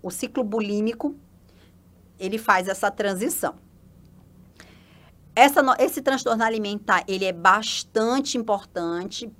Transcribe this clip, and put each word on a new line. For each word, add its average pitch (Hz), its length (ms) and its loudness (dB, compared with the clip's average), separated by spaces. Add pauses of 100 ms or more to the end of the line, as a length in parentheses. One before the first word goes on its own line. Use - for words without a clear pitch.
o 185 80 -8
ciclo 247 320 -4
bulímico, 220 720 -4 (1040)
ele 190 180 -4
faz 196 300 2
essa 196 240 0
transição. 202 640 -2 (1800)
Essa 277 300 6
no-, 262 160 4
esse 277 220 2
transtorno 247 420 0
alimentar, 208 640 0
ele 190 160 -2
é 190 80 0
bastante 220 1040 0
importante, 196 1040 -6